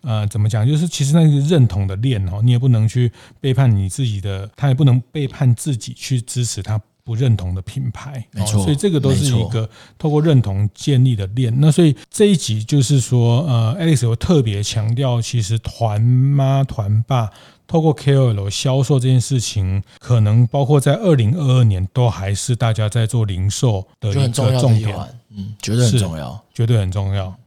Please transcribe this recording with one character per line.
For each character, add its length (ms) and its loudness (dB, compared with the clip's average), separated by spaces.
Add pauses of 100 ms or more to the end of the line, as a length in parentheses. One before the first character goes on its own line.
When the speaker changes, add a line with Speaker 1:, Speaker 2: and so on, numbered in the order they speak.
Speaker 1:
呃， 240 -4
怎 120 -4
么 100 0
讲？ 180 0
就 100 2
是 100 0
其 180 -4
实 100 0
那 60 6
个 260 4
认 200 4
同 200 -2
的 100 -6
链， 320 -2
哦， 140 -6
你 80 4
也 80 4
不 100 0
能 180 4
去 240 0 (300)
背 140 -2
叛 200 4
你 140 0
自 160 -4
己 160 -4
的， 360 -8
他 120 -2
也 60 2
不 100 0
能 160 4 (120)
背 140 -4
叛 280 0
自 200 -4
己 200 -10
去 260 -6
支 240 -6
持 180 -8
他 160 -4 (240)
不 120 -8
认 200 2
同 200 -6
的 80 -6
品 280 -8
牌， 320 -14 (100)
Speaker 2:
没 120 -4
错， 160 0
Speaker 1:
哦， 40 0
所 80 0
以 40 0
这 140 0
个 100 0
都 120 0
是 120 0
一 60 0
个 320 0
Speaker 2:
没 40 -6
错。 40 -10 (260)
Speaker 1:
透 140 -2
过 100 2
认 220 4
同 320 -2
建 280 0
立 140 2
的 120 -4
链。 300 -2
那 140 4
所 100 4
以 140 4 (140)
这 160 2
一 100 4
集 260 -4
就 200 0
是 180 2
说， 460 2
呃， 340 0
Alex 220 2
有 120 0
特 280 2
别 200 -2
强 320 -2
调， 280 -2
其 180 -4
实 200 -2
团 420 -4
妈 600 2
团 400 -2
爸 260 -2 (360)
透 140 0
过 140 2
K 220 0
O 180 2
L 160 -4
销 320 -2
售 180 2
这 80 0
件 100 4
事 220 -2
情， 420 -2 (160)
可 220 0
能 280 4
包 180 0
括 120 4
在 180 2
二 180 2
零 200 2
二 260 2
二 40 6
年 300 0
都 160 2
还 240 -4
是 200 -4
大 160 -2
家 160 -2
在 200 -2
做 180 0
零 240 -2
售 380 -2 (120)
的 120 -4
一 40 -2
个 140 2
重 0 -
点。 60 -4
Speaker 2:
就 100 -2
很 160 2
重 200 4
要 60 -4
的 40 -2
一 20 -6
环， 260 -10 (120)
嗯， 320 -10
绝 120 -4
对 140 2
很 100 2
重 200 -2
要。 140 -10
Speaker 1:
是， 60 -14 (160)
绝 120 -2
对 120 2
很 120 -2
重 240 -4
要。 200 -6 (120)